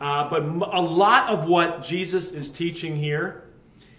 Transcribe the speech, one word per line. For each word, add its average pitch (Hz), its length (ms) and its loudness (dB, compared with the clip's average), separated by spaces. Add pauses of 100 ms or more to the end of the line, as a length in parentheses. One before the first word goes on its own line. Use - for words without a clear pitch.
uh, 143 280 -2
but 156 140 0
m-, 165 200 -4
a 190 180 0
lot 202 480 4
of 160 180 -2
what 170 340 2
Jesus 180 520 -2
is 147 160 -8
teaching 165 480 -4
here 151 480 -4 (540)